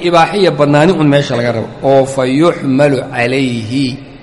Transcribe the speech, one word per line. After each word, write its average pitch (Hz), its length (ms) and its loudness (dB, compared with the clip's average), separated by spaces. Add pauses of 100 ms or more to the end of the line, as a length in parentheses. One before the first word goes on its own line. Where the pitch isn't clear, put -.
ibaaxiya 175 500 2
bannaani 147 420 2
un 156 120 0
meesha 139 320 0
laga 120 160 -2
rabo. 110 160 -4 (140)
Oo 135 240 4
fa 131 180 -4
yuxmalu 139 720 0 (160)
calayhi, 127 880 -4 (240)